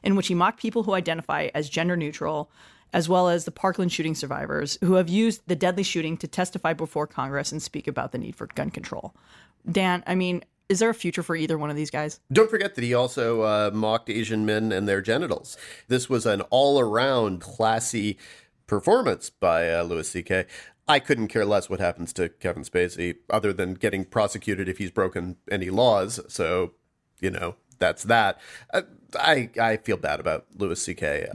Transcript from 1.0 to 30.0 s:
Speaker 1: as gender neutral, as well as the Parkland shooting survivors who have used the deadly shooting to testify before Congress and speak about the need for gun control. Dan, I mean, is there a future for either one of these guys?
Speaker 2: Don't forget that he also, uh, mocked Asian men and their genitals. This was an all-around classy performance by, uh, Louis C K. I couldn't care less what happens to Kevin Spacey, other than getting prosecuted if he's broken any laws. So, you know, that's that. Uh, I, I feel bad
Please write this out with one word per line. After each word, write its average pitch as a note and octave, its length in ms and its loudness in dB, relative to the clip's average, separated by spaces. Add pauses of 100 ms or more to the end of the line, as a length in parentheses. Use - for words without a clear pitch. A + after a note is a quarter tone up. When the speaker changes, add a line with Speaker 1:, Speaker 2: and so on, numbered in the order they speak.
Speaker 1:
as D3+ 160 -4
gender E3+ 280 0
neutral, D3+ 560 -4 (400)
as E3+ 160 0
well F3+ 200 6
as E3+ 160 2
the F3 60 -8
Parkland F#3 400 0
shooting D#3+ 240 -2
survivors C#3+ 680 -4
who F#3 120 6
have F#3 140 4
used A3 400 2
the F3 80 0
deadly F3+ 260 0
shooting D#3+ 360 -2
to E3 100 -8
testify F3+ 440 -2
before D#3 360 -4
Congress C#3 420 -6
and D3+ 100 -8
speak - 280 -8
about - 240 -6
the B2 60 -8
need - 180 -10
for - 100 -10
gun - 240 -6
control. - 460 -12 (520)
Dan, F3+ 380 0
I F3+ 80 -2
mean, F3+ 300 0 (260)
is F#3+ 80 2
there A3+ 100 4
a A3+ 60 2
future F3 280 -4
for E3 140 -4
either D#3 220 -2
one D3+ 100 -4
of D3 80 -6
these D3+ 140 -4
guys? D3+ 300 -6 (120)
Speaker 2:
Don't A3 160 8
forget G3+ 260 -2
that A#2+ 80 -4
he A#2+ 120 2
also, A#2 480 2
uh, G#2+ 320 4
mocked A2 340 0
Asian G#2+ 380 0
men G#2+ 260 2
and G2 160 0
their G2 140 2
genitals. C3 560 -2 (300)
This B2 200 0
was B2 160 0
an G2+ 180 2
all-around B2 1000 2
classy A2 760 0 (500)
performance D#3+ 600 2
by, E2+ 420 2
uh, E2+ 120 2
Louis E2+ 260 -4
C F#2 140 -6
K. F#2 240 -2 (420)
I D3 120 4
couldn't A#2 280 0
care A2 160 0
less G2+ 240 2
what F#2 120 -4
happens F2 340 -2
to F2 160 0
Kevin - 320 -6
Spacey, F2 540 -2 (120)
other G#2 240 0
than F#2 220 -4
getting G2 320 -2
prosecuted G2+ 600 -2
if F2+ 120 -4
he's F#2+ 120 -6
broken F#2 460 -2 (140)
any F#2 180 -2
laws. G#2+ 500 2 (100)
So, F2 440 0 (480)
you F#2 100 -2
know, F2 260 -6 (220)
that's E2 260 0
that. G#2+ 360 2 (320)
Uh, - 100 2 (360)
I, C#3+ 320 2 (100)
I A2+ 160 4
feel G#2 220 0
bad D2 200 -2